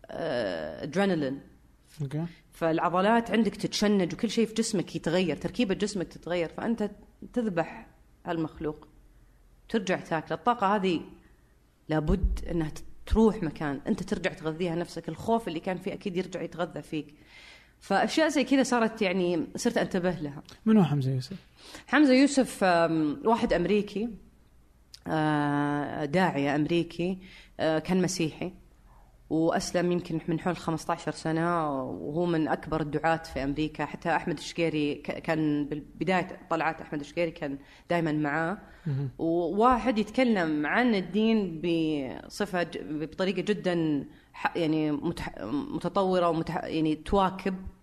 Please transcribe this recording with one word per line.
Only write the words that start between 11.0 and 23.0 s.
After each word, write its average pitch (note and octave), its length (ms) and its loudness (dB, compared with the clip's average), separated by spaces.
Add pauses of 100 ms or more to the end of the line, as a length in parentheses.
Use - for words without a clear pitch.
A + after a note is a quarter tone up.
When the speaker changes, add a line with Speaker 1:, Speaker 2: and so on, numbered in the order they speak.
Speaker 1:
لابد D#3 520 2 (100)
أنها D#3+ 180 0
ت-، - 160 -12 (220)
تروح G#3+ 360 6
مكان، C#3+ 440 -4
أنت G3+ 160 -2
ترجع F#3 300 -2
تغذيها D#3+ 420 -4
نفسك، E3 340 -6
الخوف A3+ 400 0
اللي E3 120 -4
كان F#3 160 -4
فيه F#3 160 -6
أكيد F#3+ 240 -6
يرجع F3+ 260 -4
يتغذى E3 400 -6
فيك. D3+ 320 -8 (680)
فأشياء D#4 480 2
زي C#4+ 160 2
كذا C4+ 180 4
صارت A3+ 400 2
يعني F3 440 2 (100)
صرت - 220 0
أنتبه F3+ 320 0
لها. D3 320 -8 (240)
Speaker 2:
من A3 100 8
هو G3 80 10
حمزة C#3 280 2
يوسف؟ C3 240 -4 (500)
Speaker 1:
حمزة C4+ 280 6
يوسف، C4+ 500 4
آم، E3 600 4